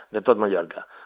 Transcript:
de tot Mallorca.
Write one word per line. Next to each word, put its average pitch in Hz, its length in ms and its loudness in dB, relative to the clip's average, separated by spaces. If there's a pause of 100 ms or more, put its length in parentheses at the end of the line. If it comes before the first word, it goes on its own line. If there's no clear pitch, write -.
(120)
de 107 100 -2
tot 110 160 4
Mallorca. 92 480 -2 (200)